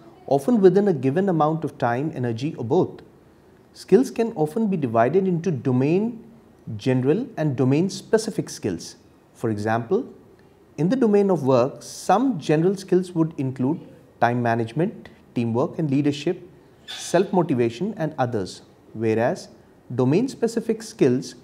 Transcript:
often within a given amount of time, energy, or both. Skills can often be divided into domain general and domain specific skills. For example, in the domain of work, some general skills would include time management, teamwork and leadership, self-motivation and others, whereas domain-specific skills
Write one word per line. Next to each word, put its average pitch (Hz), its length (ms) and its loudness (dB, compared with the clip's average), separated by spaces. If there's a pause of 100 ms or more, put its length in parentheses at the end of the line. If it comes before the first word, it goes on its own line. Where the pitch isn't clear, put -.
(260)
often 208 340 2
within 190 280 6
a 196 40 4
given 147 360 0
amount 160 360 0
of - 140 -8
time, 127 360 -2
energy, 120 420 -4
or 135 80 -8
both. 147 360 0 (720)
Skills - 380 2
can 226 220 -2
often 165 340 -2
be 190 100 -2
divided 135 500 2
into 180 240 0
domain 147 720 0 (540)
general 131 500 0 (100)
and 151 200 -2
domain 143 320 2
specific - 640 -4
skills. - 460 -8 (380)
For 117 160 -4
example, 113 540 -2 (720)
in 156 120 0
the 247 80 0
domain 202 340 4
of 156 140 0
work, 127 380 2
some 220 560 0
general 165 380 2
skills 180 360 0
would 160 260 0
include 131 420 -2 (400)
time 120 220 2
management, 117 680 -2 (260)
teamwork 117 440 -2
and 160 120 -2
leadership, 143 580 -2 (380)
self-motivation 170 1080 0
and 156 220 -4
others, 113 440 -4 (300)
whereas 110 560 0 (460)
domain-specific 220 880 0
skills 127 600 0